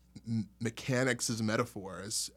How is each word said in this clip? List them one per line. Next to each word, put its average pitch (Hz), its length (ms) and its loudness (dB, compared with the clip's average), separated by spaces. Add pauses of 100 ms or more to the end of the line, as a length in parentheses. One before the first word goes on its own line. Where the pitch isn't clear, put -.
(280)
m-, 113 200 2 (120)
mechanics 123 680 2
as 113 140 0
metaphor, 98 640 0
as - 320 -2